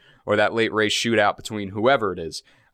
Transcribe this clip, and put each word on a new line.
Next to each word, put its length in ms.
or 100
that 180
late 180
race 220
shootout 420
between 340
whoever 420
it 60
is. 240